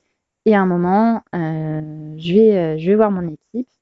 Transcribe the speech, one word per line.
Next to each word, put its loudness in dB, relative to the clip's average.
Et 4
à 4
un 2
moment, 0
euh, -6
je -4
vais, 6
euh, -2
je -4
vais 4
voir 2
mon -4
équipe. -10